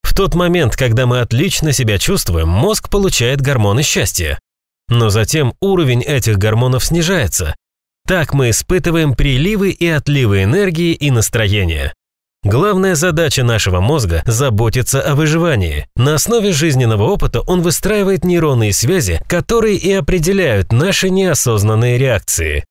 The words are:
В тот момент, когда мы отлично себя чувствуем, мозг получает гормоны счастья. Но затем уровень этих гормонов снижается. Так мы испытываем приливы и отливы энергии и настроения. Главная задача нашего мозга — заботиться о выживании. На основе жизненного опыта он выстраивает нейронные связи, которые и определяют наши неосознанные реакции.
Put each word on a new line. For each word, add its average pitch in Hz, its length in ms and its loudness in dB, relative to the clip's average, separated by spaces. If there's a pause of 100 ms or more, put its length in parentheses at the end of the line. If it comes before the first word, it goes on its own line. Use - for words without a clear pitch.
В - 100 0
тот 175 220 0
момент, 175 400 0
когда 127 300 0
мы 123 160 0
отлично 147 500 -2
себя 107 280 0
чувствуем, 85 500 -2
мозг 135 400 0
получает 156 500 0
гормоны 123 420 2
счастья. 95 580 -2 (500)
Но 117 200 2
затем 113 520 0
уровень 165 400 2
этих 113 360 0
гормонов 117 460 0
снижается. 160 720 -2 (520)
Так - 260 0
мы 135 160 2
испытываем 143 640 0
приливы 180 560 0
и 170 180 -2
отливы 135 560 2
энергии 170 500 0
и 147 180 -2
настроения. 98 840 0 (500)
Главная 185 520 2
задача 156 480 0
нашего 104 380 0
мозга — 92 440 0
заботиться 117 760 0
о 151 120 -2
выживании. 147 800 0
На 139 200 2
основе 202 360 0
жизненного 131 520 0
опыта 143 380 0
он 180 200 0
выстраивает 190 640 0
нейронные 151 500 0
связи, 117 540 0
которые 214 480 0
и 180 160 -2
определяют 175 800 0
наши 175 380 0
неосознанные 120 880 2
реакции. 90 720 -2